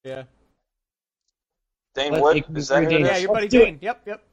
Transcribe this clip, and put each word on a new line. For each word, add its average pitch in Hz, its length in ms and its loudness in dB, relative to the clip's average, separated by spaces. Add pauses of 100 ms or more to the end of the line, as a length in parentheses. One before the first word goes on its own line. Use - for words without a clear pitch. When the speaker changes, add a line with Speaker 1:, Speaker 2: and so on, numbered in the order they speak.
Speaker 1:
Yeah. 131 200 -14 (1700)
Speaker 2:
Dane 143 160 -4
Speaker 3:
Let's 151 120 0
Speaker 2:
Wood, 156 120 4
Speaker 3:
make 151 220 -6
Speaker 2:
is 147 100 -6
that 139 140 2
Speaker 3:
Dane. - 100 0
Speaker 2:
who - 60 2
it - 120 2
Speaker 1:
Yeah, - 60 -2
Speaker 2:
is? 180 80 -2
Speaker 1:
your 202 100 -2
buddy 220 120 -2
Speaker 3:
Let's 208 80 -6
do 247 80 6
it. 220 40 8
Speaker 1:
Dane. 156 160 -8
Yep, 208 240 -8
yep. 208 260 -14